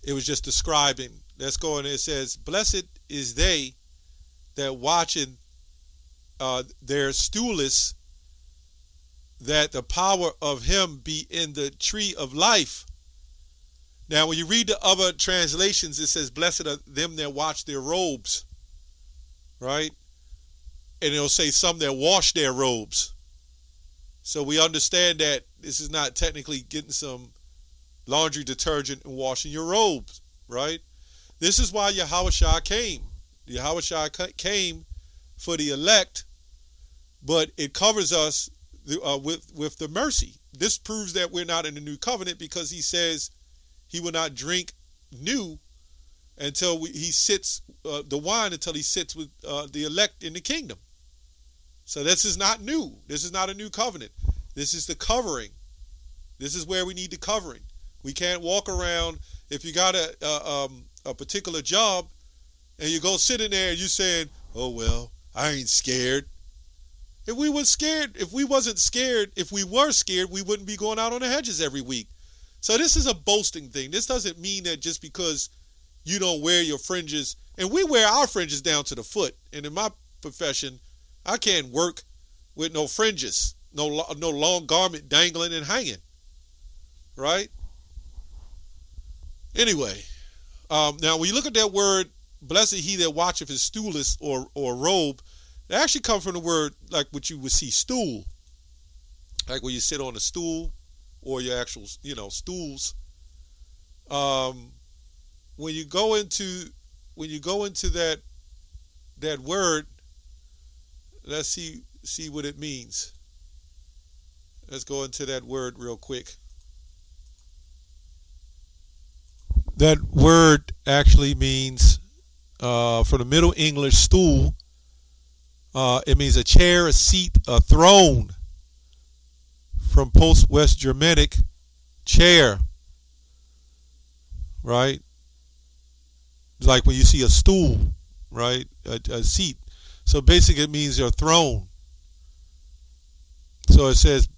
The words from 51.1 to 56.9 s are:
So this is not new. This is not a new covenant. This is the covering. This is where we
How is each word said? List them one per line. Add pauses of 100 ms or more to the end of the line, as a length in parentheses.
So
this
is
not
new.
This
is
not
a
new
covenant. (420)
This
is
the
covering. (880)
This
is
where
we